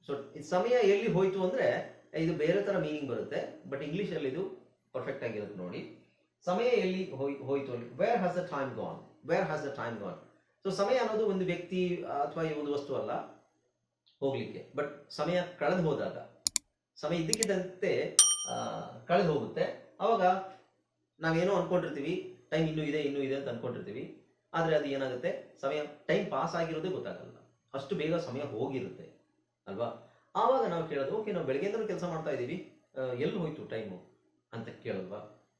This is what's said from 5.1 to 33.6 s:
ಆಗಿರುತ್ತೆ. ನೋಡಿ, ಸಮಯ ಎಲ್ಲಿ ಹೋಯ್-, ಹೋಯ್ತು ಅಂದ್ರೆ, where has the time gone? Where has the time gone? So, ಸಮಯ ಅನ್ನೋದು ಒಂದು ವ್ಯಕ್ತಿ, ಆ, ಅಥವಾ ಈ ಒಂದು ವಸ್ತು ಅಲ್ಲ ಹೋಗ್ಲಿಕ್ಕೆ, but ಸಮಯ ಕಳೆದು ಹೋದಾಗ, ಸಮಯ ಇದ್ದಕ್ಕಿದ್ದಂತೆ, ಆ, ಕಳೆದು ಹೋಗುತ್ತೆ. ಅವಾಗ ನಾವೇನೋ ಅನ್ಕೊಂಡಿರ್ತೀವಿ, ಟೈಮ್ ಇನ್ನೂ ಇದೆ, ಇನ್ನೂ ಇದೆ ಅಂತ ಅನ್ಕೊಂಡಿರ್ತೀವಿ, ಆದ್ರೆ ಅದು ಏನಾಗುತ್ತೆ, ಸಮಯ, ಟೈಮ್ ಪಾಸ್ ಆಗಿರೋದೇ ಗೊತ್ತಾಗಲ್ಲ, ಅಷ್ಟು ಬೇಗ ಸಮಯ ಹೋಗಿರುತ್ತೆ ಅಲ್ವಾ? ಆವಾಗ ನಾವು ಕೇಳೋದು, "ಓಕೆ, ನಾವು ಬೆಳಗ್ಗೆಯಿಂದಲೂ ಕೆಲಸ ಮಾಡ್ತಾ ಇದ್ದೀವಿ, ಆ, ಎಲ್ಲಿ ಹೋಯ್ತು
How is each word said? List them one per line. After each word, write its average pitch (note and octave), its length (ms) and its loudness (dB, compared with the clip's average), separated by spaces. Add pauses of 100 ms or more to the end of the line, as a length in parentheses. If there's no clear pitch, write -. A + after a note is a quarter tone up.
ಆಗಿರುತ್ತೆ. G#2+ 300 -6
ನೋಡಿ, F2+ 280 -8 (640)
ಸಮಯ F#3+ 200 2
ಎಲ್ಲಿ F#3 460 4
ಹೋಯ್-, C#3 320 -4
ಹೋಯ್ತು C3+ 300 -2
ಅಂದ್ರೆ, A#2 180 -6
where G3+ 340 2
has E3 140 2
the - 100 -4
time C3+ 240 -2
gone? G2+ 580 -10
Where F#3 200 4
has D3+ 180 -2
the A2 60 -6
time A#2 300 -6
gone? F2 140 -8 (460)
So, F#3+ 120 0
ಸಮಯ G#3 200 4
ಅನ್ನೋದು A3 300 2
ಒಂದು F#3 180 2
ವ್ಯಕ್ತಿ, F3+ 600 0
ಆ, - 180 -2
ಅಥವಾ D3+ 200 -2
ಈ D#3+ 100 0
ಒಂದು D3 200 -2
ವಸ್ತು C#3 240 -2
ಅಲ್ಲ A#2 160 -2 (1080)
ಹೋಗ್ಲಿಕ್ಕೆ, - 540 -4
but D3 120 -2 (220)
ಸಮಯ F3+ 340 0 (160)
ಕಳೆದು E3+ 240 2
ಹೋದಾಗ, C#3+ 360 0 (800)
ಸಮಯ D#3 200 -2
ಇದ್ದಕ್ಕಿದ್ದಂತೆ, - 1000 0 (320)
ಆ, - 320 -4 (240)
ಕಳೆದು F3 280 4
ಹೋಗುತ್ತೆ. C#3+ 680 -2
ಅವಾಗ G#3 220 4 (1000)
ನಾವೇನೋ E3 340 4
ಅನ್ಕೊಂಡಿರ್ತೀವಿ, E3+ 960 0
ಟೈಮ್ D#3+ 180 4
ಇನ್ನೂ D#3 140 0
ಇದೆ, D3+ 200 0
ಇನ್ನೂ C#3 180 0
ಇದೆ C3+ 160 0
ಅಂತ C3+ 120 -4
ಅನ್ಕೊಂಡಿರ್ತೀವಿ, A#2 720 -6 (320)
ಆದ್ರೆ D#3+ 220 4
ಅದು C#3+ 80 4
ಏನಾಗುತ್ತೆ, C3+ 760 -4
ಸಮಯ, D3 260 -2 (200)
ಟೈಮ್ F#3 240 2
ಪಾಸ್ C#3 240 -2
ಆಗಿರೋದೇ D#3+ 340 -2
ಗೊತ್ತಾಗಲ್ಲ, G#2+ 480 -6 (380)
ಅಷ್ಟು C#3 220 -2
ಬೇಗ D#3 180 2
ಸಮಯ C#3 260 -2
ಹೋಗಿರುತ್ತೆ - 680 -4 (600)
ಅಲ್ವಾ? G2+ 200 -4 (500)
ಆವಾಗ A#3 300 4
ನಾವು E3 220 0
ಕೇಳೋದು, C#3+ 280 0
"ಓಕೆ, G#3 160 -2
ನಾವು D#3+ 140 -2
ಬೆಳಗ್ಗೆಯಿಂದಲೂ G3 400 0
ಕೆಲಸ F3+ 180 -2
ಮಾಡ್ತಾ D#3+ 260 -4
ಇದ್ದೀವಿ, C3 500 -4 (160)
ಆ, C3+ 40 -4
ಎಲ್ಲಿ C3 360 -2
ಹೋಯ್ತು D#3 280 -4